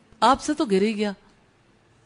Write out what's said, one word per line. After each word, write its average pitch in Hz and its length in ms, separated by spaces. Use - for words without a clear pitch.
आपसे 269 320
तो 302 120
गिर 196 180
ही 220 100
गया, 208 220